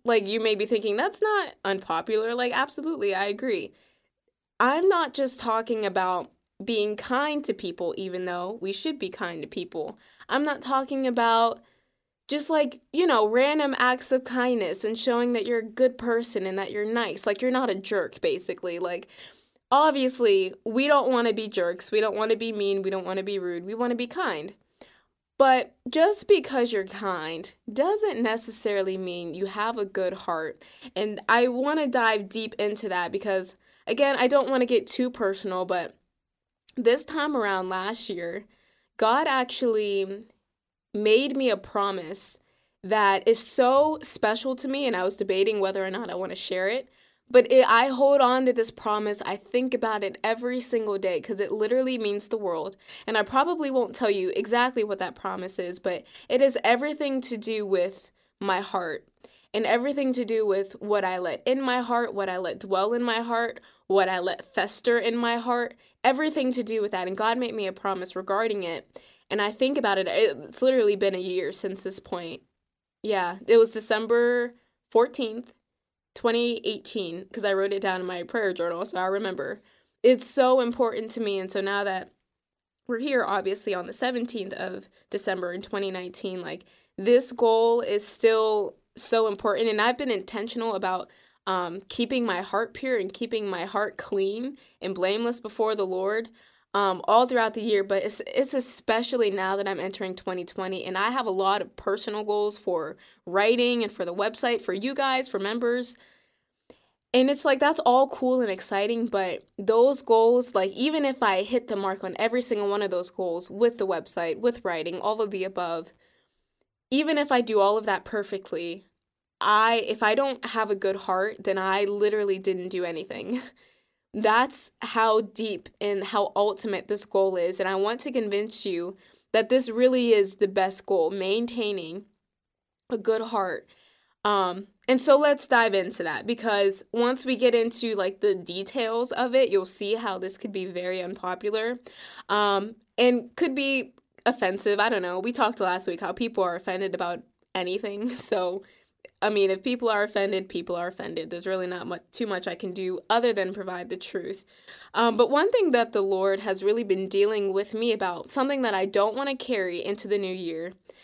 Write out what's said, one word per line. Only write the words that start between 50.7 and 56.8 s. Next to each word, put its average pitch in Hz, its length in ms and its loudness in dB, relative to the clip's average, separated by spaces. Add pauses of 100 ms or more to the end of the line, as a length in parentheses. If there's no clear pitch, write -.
day 185 240 -2
'cause 196 180 -6
it 202 140 -2
literally 247 440 2
means 202 300 -2
the 226 100 -2
world. 185 380 -4 (320)
And 220 100 0
I 214 60 4
probably 294 480 0
won't 254 240 0
tell 220 160 2
you 185 240 0
exactly 240 480 0
what 202 160 -4
that 185 160 -6
promise 185 420 -8
is, 180 220 -6
but 180 240 -4 (260)
it 247 120 2
is 269 220 4
everything 269 580 0